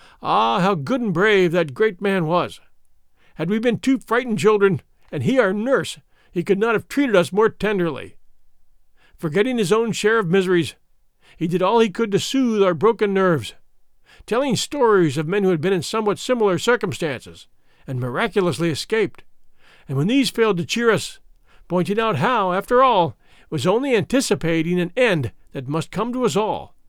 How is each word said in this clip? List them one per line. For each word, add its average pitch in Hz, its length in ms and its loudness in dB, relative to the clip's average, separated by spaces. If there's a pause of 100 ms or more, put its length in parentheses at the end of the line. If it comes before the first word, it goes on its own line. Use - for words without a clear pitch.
(220)
Ah, 214 380 0
how 196 140 2
good 185 260 -4
and 220 120 -2
brave 190 400 2
that 165 220 -2
great 214 260 -2
man 196 260 -2
was! 156 340 -2 (720)
Had 165 160 -6
we 214 80 0
been 226 200 0
two 262 200 0
frightened 233 400 -2
children, 196 420 2 (320)
and 151 100 -4
he 226 160 2
our 202 140 4
nurse, 214 460 -2 (340)
he 175 100 -4
could 196 160 0
not 226 160 0
have - 140 -4
treated 269 260 0
us 175 180 2
more 214 180 2
tenderly. 170 680 -4 (1000)
Forgetting 202 380 0
his 196 160 2
own 226 200 2
share 220 260 0
of 202 100 -2
miseries, 180 460 2 (640)
he 165 80 -4
did 175 160 -2
all 214 180 4
he 226 100 2
could 226 220 -4
to 196 60 2
soothe 233 440 0
our 185 120 2
broken 202 400 2
nerves, 180 400 0 (720)
telling 247 300 0
stories 208 600 2
of 156 120 -4
men 202 140 0
who 185 80 2
had 170 100 0
been 180 120 0
in 180 100 0
somewhat 214 360 -2
similar 214 400 0
circumstances, 147 880 -4 (400)
and 127 140 -6
miraculously 170 680 -2
escaped. 208 520 -4 (640)
And 135 120 -4
when 147 80 0
these 254 240 2
failed 220 260 0
to 170 100 -4
cheer 233 240 0
us, - 280 -2 (500)
pointing 180 320 -2
out 220 160 0
how, 196 360 0
after 220 300 2
all, 202 360 2 (220)
it - 100 -20
was 143 160 -4
only 247 280 2
anticipating 170 840 0
an 175 160 -4
end 190 360 0 (200)
that 131 160 -10
must 151 220 -4
come 220 220 -4
to 254 120 -2
us 147 120 0
all, 180 380 -4 (140)